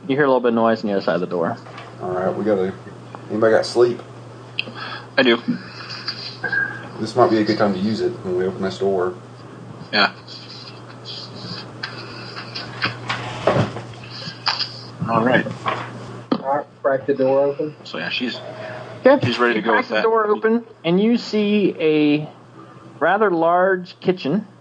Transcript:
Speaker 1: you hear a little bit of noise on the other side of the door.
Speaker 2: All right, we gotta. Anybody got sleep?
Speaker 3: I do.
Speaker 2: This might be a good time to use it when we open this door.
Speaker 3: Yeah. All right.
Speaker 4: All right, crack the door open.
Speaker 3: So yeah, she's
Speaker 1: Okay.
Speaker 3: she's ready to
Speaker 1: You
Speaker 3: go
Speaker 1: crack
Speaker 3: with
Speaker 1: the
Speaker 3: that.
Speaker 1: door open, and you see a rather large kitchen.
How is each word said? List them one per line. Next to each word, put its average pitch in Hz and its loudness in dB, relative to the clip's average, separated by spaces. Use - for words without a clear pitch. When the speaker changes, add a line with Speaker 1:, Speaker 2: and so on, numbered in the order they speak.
Speaker 1:
you 135 2
hear 143 4
a - 4
little 127 6
bit 120 4
of 113 4
noise 113 4
on 107 -2
the 101 2
other 95 0
side 85 2
of 90 0
the 90 -2
door. 85 0
Speaker 2:
All 92 -4
right, 90 0
we 101 -4
gotta. 95 2
Anybody 110 4
got - 4
sleep? - 4
Speaker 3:
I 269 4
do. 233 8
Speaker 2:
This - -4
might - 6
be 110 6
a 107 4
good - 2
time 104 4
to 90 -2
use 110 0
it - 0
when 90 0
we 92 2
open 95 -2
this 95 -2
door. 92 0
Speaker 3:
Yeah. 104 4
All 113 4
right. 120 4
Speaker 4:
All 139 0
right, 143 -4
crack 135 0
the 135 2
door 135 4
open. 147 -4
Speaker 3:
So - -10
yeah, 87 -4
she's 117 -4
Speaker 1:
Okay. 254 8
Speaker 3:
she's 120 0
ready 120 6
to 107 2
Speaker 1:
You - -4
Speaker 3:
go - 4
Speaker 1:
crack 104 4
Speaker 3:
with - -8
Speaker 1:
the 110 -2
Speaker 3:
that. 107 4
Speaker 1:
door 226 4
open, 220 2
and 180 4
you 233 6
see 208 2
a 151 4
rather 196 4
large 180 2
kitchen. 185 0